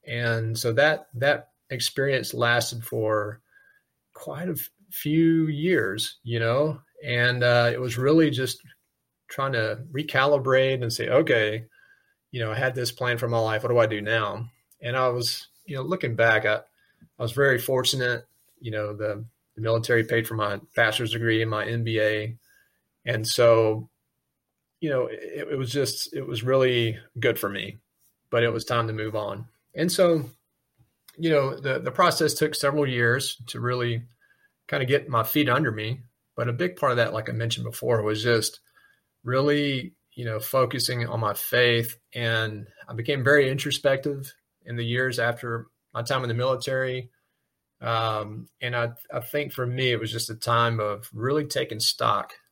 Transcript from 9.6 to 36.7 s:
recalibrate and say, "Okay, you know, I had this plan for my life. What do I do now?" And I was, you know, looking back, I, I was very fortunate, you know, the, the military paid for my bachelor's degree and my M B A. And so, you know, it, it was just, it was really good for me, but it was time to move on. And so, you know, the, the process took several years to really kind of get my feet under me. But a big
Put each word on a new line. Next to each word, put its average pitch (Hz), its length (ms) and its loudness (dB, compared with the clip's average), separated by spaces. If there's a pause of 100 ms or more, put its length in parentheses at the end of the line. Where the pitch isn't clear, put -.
recalibrate 131 920 2
and 113 100 -2
say, - 160 -4
"Okay, 113 560 2 (640)
you 127 120 -10
know, 110 100 -2
I 107 40 -4
had 127 200 0
this 123 160 -4
plan 120 260 -2
for 120 100 -4
my 117 120 2
life. 110 240 0
What 123 60 -2
do 120 100 4
I 110 80 6
do 107 140 -4
now?" 110 500 -2 (320)
And 120 120 -4
I 131 140 2
was, 120 380 -4 (180)
you 147 100 -10
know, 135 60 -6
looking 143 340 -4
back, 110 300 4
I, 107 120 2
I - 680 -16
was 117 80 -4
very 135 260 2
fortunate, 123 680 -2 (340)
you 117 100 -10
know, 107 260 -6
the, 107 300 -6 (300)
the 110 60 -10
military 113 420 2
paid 113 240 0
for 113 80 -8
my 101 240 -4 (160)
bachelor's 113 380 0
degree 113 280 0
and 113 80 -2
my 107 160 -4
M 117 180 -4
B 113 160 -2
A. 107 380 0 (680)
And 110 240 -2
so, 113 640 4 (880)
you 156 120 -2
know, 123 160 0
it, - 460 -10
it 139 40 -2
was 123 140 -4
just, 135 420 -2
it 127 140 -6
was 117 160 -6
really 123 560 2 (200)
good 113 200 2
for 101 100 -2
me, 101 280 -8 (520)
but 117 140 2
it 117 100 2
was 113 100 -4
time 117 240 0
to 110 60 -4
move 110 220 -6
on. 104 320 -6 (260)
And 175 180 0
so, 170 380 4 (880)
you 160 140 0
know, 139 280 2
the, 135 200 -2
the 127 120 -4
process 165 440 4
took 151 180 0
several 143 340 0
years 120 600 0
to 120 120 -10
really 120 440 -2 (640)
kind 143 160 -2
of 123 60 -2
get 143 200 2
my 113 140 2
feet 143 260 2
under 127 220 2
me. 110 300 -6 (320)
But 123 140 -2
a 120 60 -2
big 180 240 -2